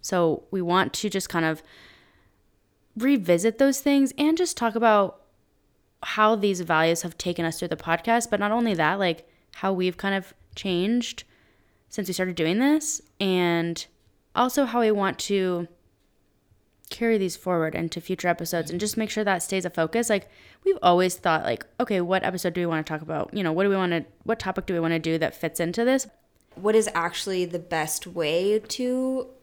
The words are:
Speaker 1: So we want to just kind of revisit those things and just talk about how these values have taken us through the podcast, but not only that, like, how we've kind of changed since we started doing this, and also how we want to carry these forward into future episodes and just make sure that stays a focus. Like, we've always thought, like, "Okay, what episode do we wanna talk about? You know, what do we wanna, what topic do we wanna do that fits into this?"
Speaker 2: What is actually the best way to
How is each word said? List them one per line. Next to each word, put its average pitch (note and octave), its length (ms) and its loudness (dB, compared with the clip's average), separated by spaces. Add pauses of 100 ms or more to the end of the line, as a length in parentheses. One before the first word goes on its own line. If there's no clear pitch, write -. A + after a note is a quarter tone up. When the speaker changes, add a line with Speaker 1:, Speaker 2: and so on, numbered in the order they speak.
Speaker 1:
So E3+ 500 0
we F#3+ 100 -4
want F3 320 2
to - 160 -4
just F#3 200 -4
kind E3 160 0
of D#3+ 180 -2 (1300)
revisit G#3+ 600 2
those C#4 220 4
things C#4 380 2
and D#4 200 4
just F4+ 200 -2
talk A3+ 180 -2
about G#3+ 460 4 (800)
how G#3+ 320 4
these G3 260 0
values E3 400 2
have E3+ 160 -8
taken F3 280 -2
us E3 140 -4
through F3+ 80 -6
the F3 80 -4
podcast, A#3 540 0
but G3+ 100 0
not G#3 120 0
only A3+ 220 0
that, E3 260 2
like, F3 280 -2 (280)
how G3 180 -2
we've F3+ 240 -2
kind G3 180 -2
of F#3+ 180 -6 (220)
changed G3+ 680 -2 (680)
since F#3+ 180 -6
we F#3 60 -4
started F#3 220 -2
doing F3 240 0
this, D4 420 2 (180)
and E3+ 680 0 (500)
also B3+ 300 2
how A#3 140 -2
we A3 120 4
want G3 280 0
to F#3 480 -2 (1200)
carry A3+ 280 0
these F#3+ 180 -2
forward E3 400 -2
into E3 260 -6
future F#3 260 -4
episodes E3+ 440 -2
and F3 80 -4
just G#3 180 -4
make A3 140 -2
sure G#3+ 120 -2
that F#3+ 200 0
stays F#3+ 220 -2
a F3 40 -2
focus. E3+ 400 0
Like, G3+ 180 0 (380)
we've F#4+ 160 2
always F3+ 340 4
thought, D#3+ 280 0
like, - 200 -2 (160)
"Okay, G3+ 220 0
what F3+ 220 0
episode F3+ 300 -2
do F3+ 80 -2
we F3 40 0
wanna D#3+ 180 -2
talk D#3 180 -8
about? D#3 320 -6
You G3+ 100 -2
know, D#3+ 80 0
what F3 120 2
do G3+ 60 4
we G3 60 2
wanna, F3 300 0 (180)
what A3+ 160 -2
topic F#3+ 260 -6
do F#3+ 80 -4
we E3+ 60 0
wanna E3 200 0
do D#3+ 200 -2
that - 160 -2
fits - 240 -6
into F3+ 260 0
this?" C4 220 2 (480)
Speaker 2:
What G3+ 200 0
is G#3+ 200 4
actually F3+ 500 -2
the F3 140 -6
best D#3+ 480 -4
way F3 520 0
to B3+ 680 -2 (160)